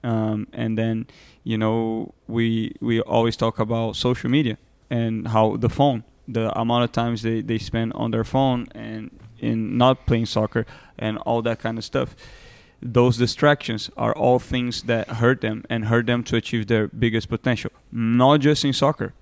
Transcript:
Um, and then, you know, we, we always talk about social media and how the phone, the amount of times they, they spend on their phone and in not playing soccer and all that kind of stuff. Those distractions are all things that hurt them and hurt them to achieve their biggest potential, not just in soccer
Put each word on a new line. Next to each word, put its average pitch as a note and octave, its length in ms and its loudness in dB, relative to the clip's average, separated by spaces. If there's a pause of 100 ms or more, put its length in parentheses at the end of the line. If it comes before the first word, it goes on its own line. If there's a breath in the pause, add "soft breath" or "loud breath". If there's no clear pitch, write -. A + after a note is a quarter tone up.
Um, A2 500 -2
and A2+ 240 -4
then, A2+ 300 -2 (360 loud breath)
you A2+ 140 -2
know, A2+ 560 -2 (140)
we, A2+ 520 0
we A#2 220 0
always A#2 340 0
talk A2+ 220 -2
about A2+ 380 -2
social B2 340 -2
media B2+ 300 0 (320)
and A2+ 380 -2
how A2 280 2
the A#2 120 2
phone, C#3 340 2 (240)
the A2+ 300 -2
amount A#2 260 2
of A#2 80 -2
times A#2 320 -2
they, A2+ 180 -2
they A2 160 -2
spend A2+ 360 -4
on A2+ 180 -4
their A2+ 120 0
phone C3 520 0
and A2 340 -12 (300)
in A2+ 380 -2
not B2+ 280 4
playing A#2 220 2
soccer - 380 -2 (320 loud breath)
and A2 220 -6
all A#2 220 -2
that A#2 180 -2
kind A2+ 200 -6
of G#2+ 40 -10
stuff. C3 320 -4 (680 loud breath)
Those A#2+ 360 4
distractions B2 800 0
are A2+ 180 0
all B2 220 4
things B2 460 -4
that A#2 260 -2
hurt A#2+ 320 2
them G#2+ 280 -4
and A2+ 160 -2
hurt A#2 200 2
them A#2+ 200 0
to - 100 -2
achieve A2 320 -2
their A2 200 2
biggest A2+ 400 0
potential, A#2 440 -2 (200)
not B2 500 4
just D3 220 2
in C#3 100 0
soccer - 480 -2